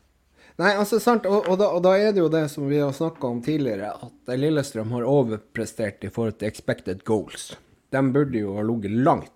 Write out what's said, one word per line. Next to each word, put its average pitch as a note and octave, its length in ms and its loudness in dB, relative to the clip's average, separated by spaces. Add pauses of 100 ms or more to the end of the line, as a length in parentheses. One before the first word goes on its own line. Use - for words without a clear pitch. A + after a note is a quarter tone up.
(580)
Nei, G3 180 2
altså, G#3 240 0
sant, A#3 240 2
og, G3 240 2
og F#3 100 4
da, G3+ 140 4
og F3 100 0
da F#3 140 6
er G#3 160 4
det G3 80 2
jo D#3 80 4
det D#3+ 220 2
som C#3+ 180 -6
vi D3 100 2
har C#3+ 140 2
snakket D#3+ 320 -4
om A#2+ 180 -4
tidligere, A#2+ 540 -2
at - 400 -10
Lillestrøm C3 560 -2
har A#2+ 160 -4
overprestert A2 960 -2
i G2 80 -8
forhold A2+ 260 -2
til G#2 100 -4
expected - 560 -6
goals. - 500 -4 (380)
De C3+ 100 2 (100)
burde C3+ 260 0
jo G2+ 200 -2
ha G#2 40 -2
ligget G#2+ 300 -2
langt B2+ 440 2